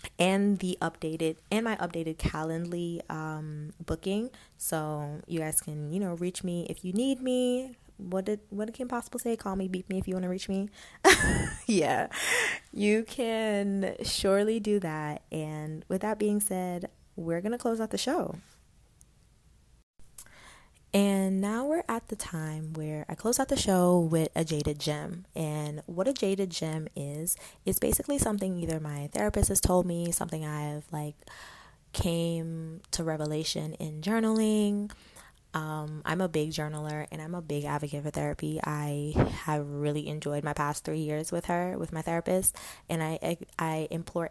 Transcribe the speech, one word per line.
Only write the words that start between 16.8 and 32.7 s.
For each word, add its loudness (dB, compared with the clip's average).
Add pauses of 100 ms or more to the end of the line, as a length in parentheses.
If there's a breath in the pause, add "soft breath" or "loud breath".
we're 0
gonna -2
close 0
out -4
the -2
show. 0 (2500 loud breath)
And 4
now 0
we're 2
at -2
the -4
time -6
where -4
I -4
close 0
out 2
the 2
show 6
with 4
a 2
jaded 0
gem. -4 (100)
And -4
what 0
a 2
jaded 0
gem -4
is, -2 (300 loud breath)
is 4
basically 2
something 0
either -2
my -6
therapist 2
has 4
told 6
me, 0
something -2
I've, -4
like, -4 (800 loud breath)
came 0 (100)